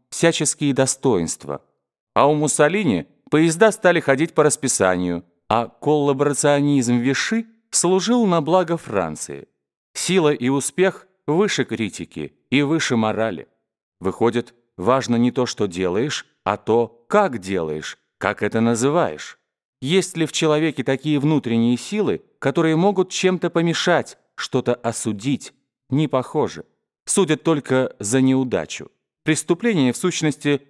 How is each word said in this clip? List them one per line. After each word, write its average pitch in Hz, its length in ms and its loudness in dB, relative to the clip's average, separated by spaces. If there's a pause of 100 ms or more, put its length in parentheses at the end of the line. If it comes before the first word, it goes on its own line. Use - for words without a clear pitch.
(100)
всяческие 147 640 0
достоинства. 90 880 0 (520)
А 120 120 4
у 151 80 4
Муссолини 151 720 0 (240)
поезда 165 420 4
стали 175 280 2
ходить 139 340 0
по 156 80 4
расписанию, 92 840 0 (240)
а 110 200 0
коллаборационизм 143 1300 0
Виши 139 480 -2 (240)
служил 190 560 2
на 170 160 2
благо 170 340 0
Франции. 80 720 -6 (460)
Сила 170 380 2
и 123 180 -2
успех 170 580 -2 (200)
выше 160 360 0
критики 92 680 -8 (180)
и 143 120 4
выше 143 340 0
морали. 107 520 -2 (520)
Выходит, 110 540 -2 (220)
важно 120 400 0
не 120 140 2
то, 123 160 -2
что 107 200 -4
делаешь, 92 600 -4 (180)
а 101 120 0
то, 113 520 -2
как 190 300 0
делаешь, 85 600 -6 (180)
как 101 260 -2
это 110 180 0
называешь. 117 800 0 (420)
Есть 180 360 -2
ли 160 100 0
в - 60 -8
человеке 156 500 0
такие 139 380 0
внутренние 120 560 2
силы, 160 460 -2 (160)
которые 160 380 0
могут 190 340 0
чем-то 180 400 0
помешать, 165 680 0 (160)
что-то 123 400 -2
осудить? 113 760 -4 (380)
Не 147 180 0
похоже. 123 560 -4 (400)
Судят 156 380 0
только 131 560 0
за 113 220 0
неудачу. 127 720 -2 (320)
Преступление, 160 680 0
в - 40 -4
сущности, 147 720 -2